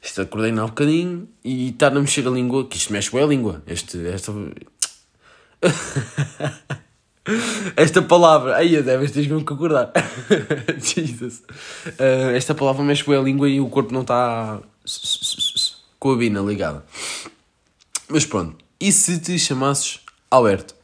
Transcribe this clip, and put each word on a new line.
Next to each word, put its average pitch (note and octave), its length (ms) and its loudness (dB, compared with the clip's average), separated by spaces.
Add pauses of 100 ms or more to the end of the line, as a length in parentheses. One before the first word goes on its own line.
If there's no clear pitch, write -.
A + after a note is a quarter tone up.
Isto - 160 -8
acordei-me A2 380 -2
há A2 80 -2
bocadinho F3 600 -2 (160)
e B2+ 260 -4
está C#3 180 2
a C3 40 4
mexer C#3 360 0
a - 20 0
língua, B2+ 380 -2
que - 100 -12
isto - 160 -4
mexe G2+ 180 -4
bem B2+ 120 2
a - 20 4
língua. A2 400 0
Este, E2+ 400 -10
esta, F#2 260 -8 (1300)
<laughs> - 2250 -4
esta E3 280 6
palavra, D#3+ 520 6
ai, D#3+ 280 4
Deves, C3 260 2
tens D3 160 0
mesmo D3 180 0
que D3+ 80 -6
acordar. D3 400 0 (460)
<laughs> C#3+ 400 -4
Jesus. B2 640 -6 (560)
Ah, C3 380 2
esta B2+ 180 0
palavra C#3 300 0
mexe C#3+ 200 2
bem C#3+ 140 4
a C3+ 40 4
língua C#3 280 2
e C#3 100 2
o C3+ 80 0
corpo C3+ 240 0
não B2+ 100 -2
está A#2 600 -2 (1400)
com C3+ 140 0
a B2+ 40 4
bina A2 240 0
ligada. G2 460 -4 (1200)
Mas D3 200 0
pronto, E2+ 360 -4 (160)
"E G3 120 2
se - 260 2
te E3+ 220 -4
chamasses C3+ 640 -2 (280)
Alberto?" G#2+ 540 2